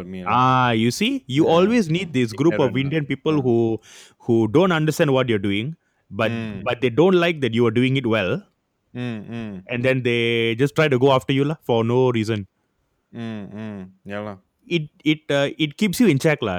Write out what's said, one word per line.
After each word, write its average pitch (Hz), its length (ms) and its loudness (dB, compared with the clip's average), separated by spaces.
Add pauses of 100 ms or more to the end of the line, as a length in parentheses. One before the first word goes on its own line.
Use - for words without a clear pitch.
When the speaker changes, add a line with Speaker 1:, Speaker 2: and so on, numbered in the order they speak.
Speaker 1:
with - 40 -12
me 92 160 -12
lah. 101 80 -2
Speaker 2:
Ah, 127 400 4
you 113 180 2
see, 254 360 -2
you 139 180 0
Speaker 1:
Yeah. 123 120 4
Speaker 2:
always 202 340 2
need 170 240 -2
this 123 180 0
group 143 220 2
of 208 60 0 (120)
Speaker 1:
Ignorant - 20 -6
lah. 131 100 0
Speaker 2:
Indian 147 200 -2
people 139 320 -4
Speaker 1:
Yeah. 143 60 0
Speaker 2:
who, 117 380 0 (440)
who 113 240 2
don't 170 240 4
understand 156 400 0
what 127 160 2
you're 107 180 -2
doing, 110 300 -4 (340)
but, 110 220 -2
Speaker 1:
Mm. 110 320 -8
Speaker 2:
but 120 160 -4
they 127 80 2
don't 170 320 4
like 170 240 0
that 113 80 -2
you 117 160 2
are - 20 2 (100)
doing 131 200 2
it 123 60 -6
well, 110 340 0 (560)
Speaker 1:
Mm, 117 320 -10
mm. 107 400 -12
Speaker 2:
and 123 160 -4
then 131 240 0
they 117 480 0
just 143 180 -2
try 156 140 2
to 131 100 2
go 135 140 4
after 135 220 0
you 135 100 0
lah 151 120 -4 (120)
for 117 160 2
no 120 160 2 (160)
reason. 107 300 -2 (680)
Speaker 1:
Mm, 113 380 -12
mm. 104 360 -14 (180)
Yeah 101 140 -10
lah. 104 160 -12 (300)
Speaker 2:
It, 156 220 -4 (160)
it, 156 160 0 (100)
uh, 143 280 0
it 151 180 -4
keeps 202 240 -2
you 247 80 6
in 139 100 4
check 160 220 0
lah. 95 180 -2